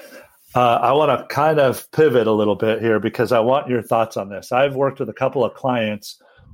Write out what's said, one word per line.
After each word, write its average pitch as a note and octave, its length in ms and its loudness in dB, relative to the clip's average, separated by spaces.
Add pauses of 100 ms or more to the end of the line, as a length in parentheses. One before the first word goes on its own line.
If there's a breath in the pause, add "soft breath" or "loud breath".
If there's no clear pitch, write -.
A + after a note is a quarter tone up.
(540 loud breath)
Uh, B2 260 2
I A#2+ 120 2
wanna C#3+ 360 0
kind D3+ 320 0
of B2 320 0
pivot B2+ 340 4
a A2 60 2
little G#2 240 2
bit A2 240 0
here A2 200 2
because A2 320 -2
I A#2 80 4
want C3 280 0
your B2 140 -2
thoughts A2+ 340 -2
on G2+ 140 -8
this. F#2+ 220 -12
I've C3+ 240 0
worked C3+ 240 -2
with A2+ 100 -8
a - 20 -10
couple C3 320 -2
of G#2 100 -4
clients A2+ 640 -6 (340 soft breath)